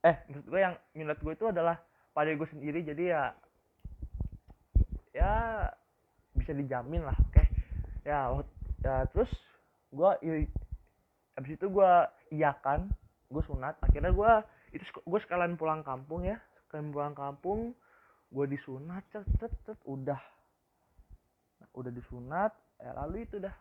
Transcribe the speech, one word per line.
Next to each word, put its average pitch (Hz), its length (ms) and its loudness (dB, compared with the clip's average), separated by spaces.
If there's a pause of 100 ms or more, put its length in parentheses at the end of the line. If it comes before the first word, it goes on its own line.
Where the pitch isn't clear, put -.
eh, 165 240 6
maksud 143 160 -14
gue 175 160 -2
yang 180 160 2 (160)
nyunat 151 320 -6
gue 156 80 -4
itu 185 160 -6
adalah 170 320 0 (320)
paде 156 240 0
gue 151 160 -4
sendiri. 151 320 -6
Jadi 160 320 -2
ya, 135 160 0 (1800)
ya 175 160 4 (1040)
bisa - 160 0
dijamin 139 560 -4
lah, 131 80 -2
oke. - 280 8 (600)
Ya, 147 320 0
wak-, - 200 -6 (280)
ya, 131 320 0
terus 233 160 2 (560)
gue 170 240 4 (160)
i-, 156 240 0 (880)
abis 131 160 -10
itu 190 160 -4
gue 190 200 8 (520)
iakan, 151 480 0 (400)
gue 151 160 -4
sunat. 143 320 -8
Akhirnya 156 320 4
gue 208 200 6 (440)
itu - 80 -10
sek-, - 240 -14
gue 190 160 0
sekalian 175 320 -2
pulang 156 240 -2
kampung 147 480 -6
ya, 214 80 -2 (320)
sekalian 151 240 -8
pulang 143 240 -6
kampung, 175 560 -6 (640)
gue 139 160 0
disunat, 143 640 -10
cet, 208 80 -10 (160)
cet, 233 240 -6
cet, 220 240 -14
udah. 135 320 -6 (1400)
Nah, - 160 -20
udah 127 160 -10
disunat, 127 580 -6 (300)
ya, 123 160 -14
lalu 180 320 -10
itu 208 80 -12
dah 190 240 -10